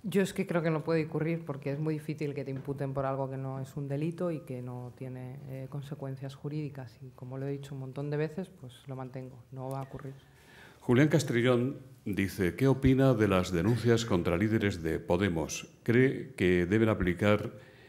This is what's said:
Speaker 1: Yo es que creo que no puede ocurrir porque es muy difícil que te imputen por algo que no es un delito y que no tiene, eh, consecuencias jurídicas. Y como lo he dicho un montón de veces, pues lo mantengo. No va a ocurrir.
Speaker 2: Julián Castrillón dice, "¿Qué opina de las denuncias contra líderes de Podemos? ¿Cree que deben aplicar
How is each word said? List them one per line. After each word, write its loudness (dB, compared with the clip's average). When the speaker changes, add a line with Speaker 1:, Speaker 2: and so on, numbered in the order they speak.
Speaker 1:
Yo 2
es 0
que -2
creo 0
que 0
no 0
puede 2
ocurrir -4
porque -6
es -4
muy -2
difícil -6
que -6
te -6
imputen -6
por -2
algo -2
que -8
no -6
es -12
un -6
delito -4
y -6
que -10
no -10
tiene, -12
eh, -10
consecuencias -10
jurídicas. -8
Y -16
como -12
lo -6
he -4
dicho -8
un -8
montón -8
de -2
veces, -4
pues -18
lo -10
mantengo. -12
No -10
va -4
a -8
ocurrir. -14
Speaker 2:
Julián 6
Castrillón 4
dice, 0
"¿Qué 2
opina 6
de 4
las 4
denuncias 4
contra 2
líderes 2
de -2
Podemos? 0
¿Cree 2
que 4
deben 4
aplicar 2